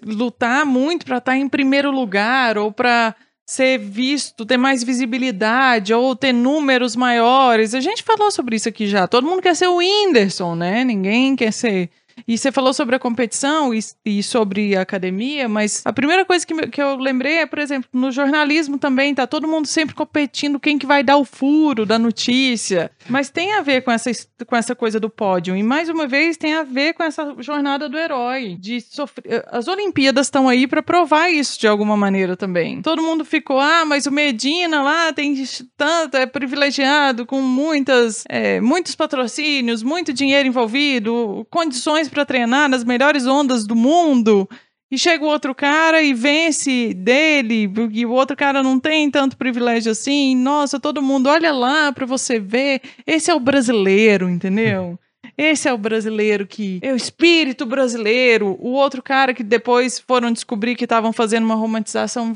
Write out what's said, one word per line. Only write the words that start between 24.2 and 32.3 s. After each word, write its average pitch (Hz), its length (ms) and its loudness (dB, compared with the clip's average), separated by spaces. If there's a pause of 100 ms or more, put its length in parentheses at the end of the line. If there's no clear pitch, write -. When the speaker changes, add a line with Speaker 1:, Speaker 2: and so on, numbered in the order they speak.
Speaker 1:
com - 80 -4
essa 240 200 -2
coisa 220 260 -2
do 220 80 -4
pódio. 185 480 -2
E, 196 60 -2
mais 294 260 0
uma 320 180 -2
vez, 302 300 0
tem 302 160 -4
a 320 100 -2
ver 277 300 -2
com 339 100 -6
essa 302 360 -6
jornada 285 500 -4
do 254 80 -8
herói. 254 640 -4
De 220 220 -8
sofrer. - 680 -8
As 233 160 -4
Olimpíadas 285 640 0
tão 269 180 2
aí 254 200 4
pra 302 160 -2
provar 339 480 2
isso 294 280 -2
de - 80 0
alguma 208 300 2
maneira 190 400 0